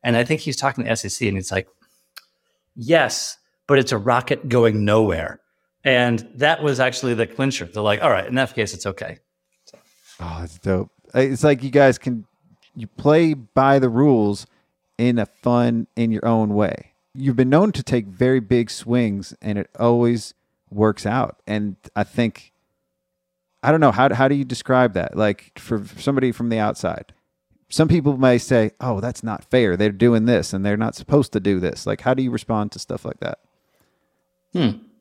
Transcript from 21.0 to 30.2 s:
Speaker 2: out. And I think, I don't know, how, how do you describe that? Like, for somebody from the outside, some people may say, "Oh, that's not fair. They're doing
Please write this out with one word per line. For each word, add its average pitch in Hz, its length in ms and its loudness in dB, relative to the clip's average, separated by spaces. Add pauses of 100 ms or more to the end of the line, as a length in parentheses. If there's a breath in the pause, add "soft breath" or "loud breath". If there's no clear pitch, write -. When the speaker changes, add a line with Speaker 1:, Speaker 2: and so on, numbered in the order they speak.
Speaker 2:
out. 117 400 -4
And 104 300 -4 (180)
I 104 80 -2
think, - 500 -4 (1120)
I 127 80 2
don't 160 100 4
know, 135 120 6
how, 123 200 2
how 131 140 2
do 139 80 2
you 139 100 -2
describe 127 500 0
that? - 220 -4
Like, 104 420 -2
for 107 260 -6 (140)
somebody 131 340 0
from 120 160 -6
the 113 100 -2
outside, - 540 -4 (560)
some 160 200 2
people 147 280 2
may 127 220 4
say, 113 320 2 (100)
"Oh, 123 200 -4
that's 117 220 -8
not 110 280 -8
fair. 110 260 4
They're 104 160 2
doing 113 340 4